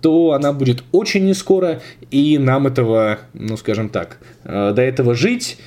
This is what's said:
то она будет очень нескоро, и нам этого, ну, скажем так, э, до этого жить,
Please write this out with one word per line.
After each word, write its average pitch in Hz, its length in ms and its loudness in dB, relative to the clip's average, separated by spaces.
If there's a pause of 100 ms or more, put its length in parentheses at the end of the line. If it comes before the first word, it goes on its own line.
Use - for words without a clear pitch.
то 160 320 4
она 143 200 0
будет 131 300 -2 (100)
очень 190 340 0
нескоро, 185 540 0 (300)
и 147 280 2
нам 135 280 2
этого, 113 520 0 (160)
ну, 110 220 -8
скажем 107 320 -4
так, 90 300 -8 (260)
э, 101 300 -2
до 123 80 2
этого 127 320 0
жить, 226 520 -2